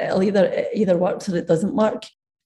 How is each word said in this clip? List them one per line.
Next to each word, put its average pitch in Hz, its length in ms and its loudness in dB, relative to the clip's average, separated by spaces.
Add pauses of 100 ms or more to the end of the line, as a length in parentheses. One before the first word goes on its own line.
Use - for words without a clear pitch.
it'll 190 220 0
either, 196 220 4
it - 280 -2
either 190 240 2
works 180 300 -2
or 180 80 -4
it 170 120 -4
doesn't 175 280 0
work. - 280 0 (420)